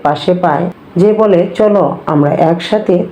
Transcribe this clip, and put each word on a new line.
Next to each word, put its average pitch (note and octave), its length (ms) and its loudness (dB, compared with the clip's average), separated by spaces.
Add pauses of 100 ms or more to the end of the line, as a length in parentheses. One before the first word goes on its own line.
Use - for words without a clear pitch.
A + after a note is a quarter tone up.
পাশে D3 320 0
পায়, F3+ 360 -2 (260)
যে G3+ 160 4
বলে, G3+ 420 2
"চলো G3+ 420 0 (100)
আমরা D3 240 0
একসাথে F3 800 0